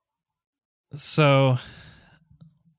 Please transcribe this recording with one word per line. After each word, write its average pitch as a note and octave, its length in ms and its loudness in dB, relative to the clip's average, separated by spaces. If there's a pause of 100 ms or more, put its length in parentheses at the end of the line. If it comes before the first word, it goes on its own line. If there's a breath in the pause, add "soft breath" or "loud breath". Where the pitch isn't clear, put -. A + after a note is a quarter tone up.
(960)
so, C3+ 640 0 (1200 loud breath)